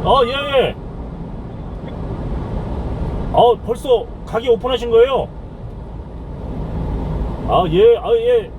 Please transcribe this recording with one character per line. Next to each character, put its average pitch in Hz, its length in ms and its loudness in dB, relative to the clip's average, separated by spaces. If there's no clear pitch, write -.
아, 240 220 6
예, 240 60 -4
예. 151 140 0
아, - 60 4
벌써 233 400 0
가게 233 240 -4
오픈하신 240 420 0
거예요? 226 360 6
아, 147 200 4
예, 214 280 8
아, 190 180 -2
예. 233 440 2